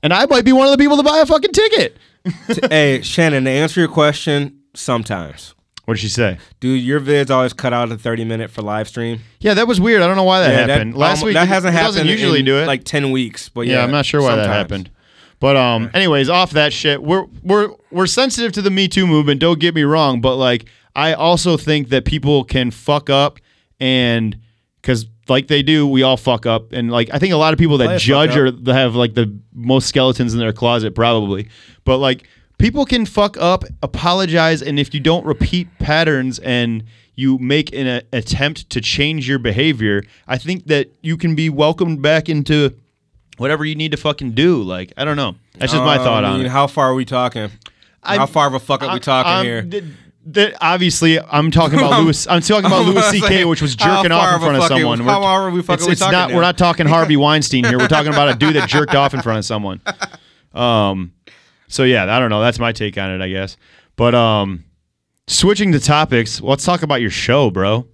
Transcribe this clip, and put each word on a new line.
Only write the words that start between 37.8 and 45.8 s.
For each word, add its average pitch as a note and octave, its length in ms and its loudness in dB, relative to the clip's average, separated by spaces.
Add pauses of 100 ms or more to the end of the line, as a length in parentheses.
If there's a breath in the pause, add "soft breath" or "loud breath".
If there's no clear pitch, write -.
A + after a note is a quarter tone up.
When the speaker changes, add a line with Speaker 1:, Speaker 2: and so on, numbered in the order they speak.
Speaker 1:
a, B2 160 -4 (100)
attempt C3+ 580 -4
to B2+ 100 -4
change D3 480 -4
your C#3 100 0
behavior, A2+ 640 -2 (240 soft breath)
I B2+ 120 -4
think - 300 -8
that C#3+ 200 0 (140)
you D#3+ 160 -4
can E3 160 -2
be D#3+ 160 -2
welcomed D#3 500 0
back D#3 300 0
into D3 440 0 (600)
whatever D3 300 -2
you D#3 80 -6
need D#3 160 -4
to D3+ 80 -4
fucking C#3+ 340 -4
do. C#3+ 300 2
Like, F#2 340 -8
I C3 80 -6
don't D3+ 120 -4
know. B2 180 -4 (240)
That's - 140 -4
just - 120 0